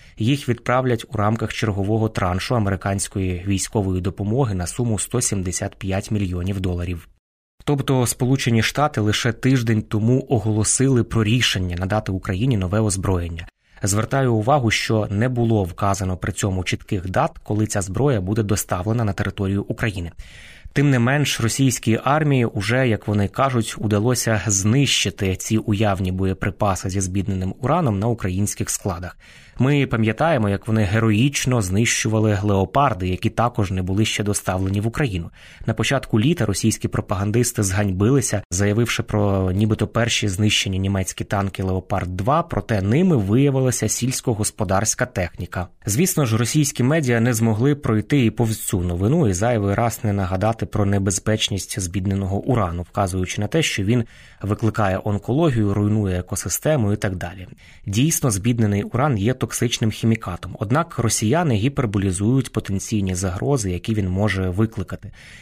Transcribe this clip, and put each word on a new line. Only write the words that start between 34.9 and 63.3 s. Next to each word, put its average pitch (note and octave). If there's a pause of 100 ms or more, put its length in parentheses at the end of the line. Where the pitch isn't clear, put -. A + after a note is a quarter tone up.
На A#2+
початку A#2+
літа A#2
російські G#2
пропагандисти G#2+
зганьбилися, G2+ (100)
заявивши G#2
про G2
нібито G#2+
перші A2+
знищені G2+
німецькі G2
танки G2
«Леопард F#2
два», C3
проте G#2+
ними C#3+
виявилася B2+
сільськогосподарська G#2+
техніка. F2+ (180)
Звісно D3+
ж, A2
російські B2+
медіа B2+
не A#2+
змогли A2+
пройти B2+
і A2
повз A2
цю F#2+
новину G2
і G2
зайвий G2+
раз A#2
не G#2
нагадати G2
про G#2
небезпечність G2+
збідненого G2
урану, F#2+
вказуючи F#2
на G#2
те, D#3+
що -
він A2+ (380)
викликає G2+
онкологію, A2
руйнує G#2
екосистему G#2
і -
так G#2
далі. F2+ (380)
Дійсно, C3
збіднений G#2
уран B2+
є G#2
токсичним A#2+
хімікатом. G2
Однак C3
росіяни A#2+
гіперболізують G#2
потенційні G2
загрози, G2